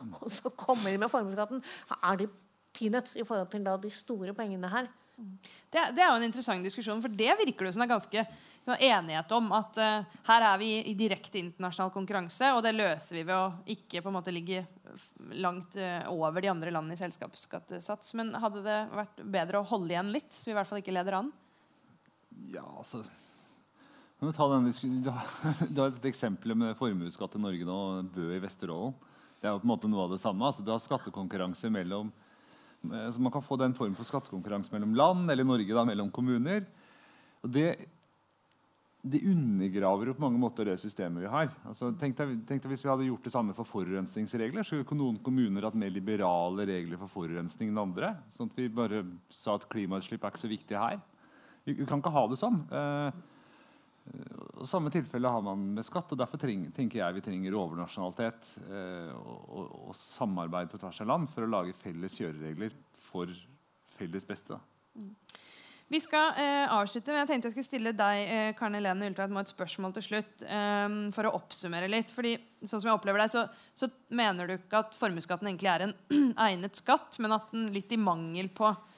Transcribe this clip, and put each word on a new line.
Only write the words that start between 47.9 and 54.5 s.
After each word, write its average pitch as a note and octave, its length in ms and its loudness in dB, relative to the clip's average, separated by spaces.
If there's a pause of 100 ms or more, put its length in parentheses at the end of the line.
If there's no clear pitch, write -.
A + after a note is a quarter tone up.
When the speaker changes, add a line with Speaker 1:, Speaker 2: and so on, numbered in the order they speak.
Speaker 3:
sånn A#2 160 -6
at - 80 -12
vi B2+ 140 0
bare A2 320 0 (240)
sa - 320 -2
at - 100 -18
klimautslipp F#2+ 540 -4
er G2+ 100 -4
ikke - 140 -8
så - 20 -4
viktig G2+ 300 -4
her. A#2 180 0 (720)
Vi, C#3+ 80 -2
vi C#3 100 -2
kan C#3+ 140 0
ikke D#3+ 160 0
ha C3 160 6
det C3+ 80 -4
sånn. G#3 260 2
Eh, C#3+ 580 -4 (1300)